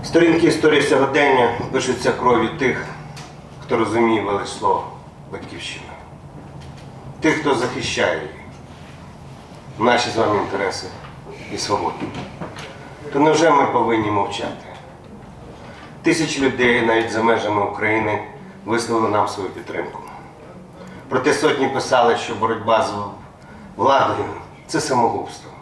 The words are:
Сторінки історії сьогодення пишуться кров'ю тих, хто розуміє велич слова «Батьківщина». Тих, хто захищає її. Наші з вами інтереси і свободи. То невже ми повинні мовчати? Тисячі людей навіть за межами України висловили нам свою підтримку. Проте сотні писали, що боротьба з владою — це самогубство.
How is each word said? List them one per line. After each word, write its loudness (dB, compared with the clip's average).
Сторінки 6
історії 6
сьогодення 4
пишуться 0
кров'ю 4
тих, 0
хто -2
розуміє 2
велич -2
слова 0
«Батьківщина». -12
Тих, 4
хто 0
захищає -2
її. -8
Наші 4
з -4
вами 2
інтереси -2
і -6
свободи. -2
То 2
невже 6
ми 6
повинні 2
мовчати? -4
Тисячі 2
людей 4
навіть 4
за 0
межами 4
України 0
висловили 2
нам 2
свою -6
підтримку. -8
Проте 2
сотні 2
писали, 4
що -4
боротьба 2
з 0
владою — 2
це -2
самогубство. 0